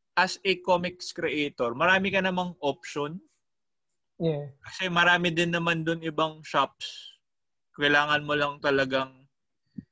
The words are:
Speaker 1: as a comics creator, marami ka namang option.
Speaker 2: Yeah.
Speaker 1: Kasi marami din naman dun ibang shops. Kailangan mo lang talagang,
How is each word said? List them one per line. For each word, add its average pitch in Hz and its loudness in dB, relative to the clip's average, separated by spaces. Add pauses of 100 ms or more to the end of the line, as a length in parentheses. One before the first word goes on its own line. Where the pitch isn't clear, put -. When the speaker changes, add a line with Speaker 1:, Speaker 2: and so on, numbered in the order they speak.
(140)
Speaker 1:
as 185 0
a 196 0
comics 180 -2
creator, 147 -4
marami 185 2
ka 190 0
namang 180 -2
option. 147 -4 (1000)
Speaker 2:
Yeah. 147 -4 (100)
Speaker 1:
Kasi - -6
marami 175 4
din 170 0
naman 170 0
dun 165 -2
ibang 156 -4
shops. - -4 (560)
Kailangan 147 2
mo 147 -2
lang 143 -2
talagang, 135 0 (800)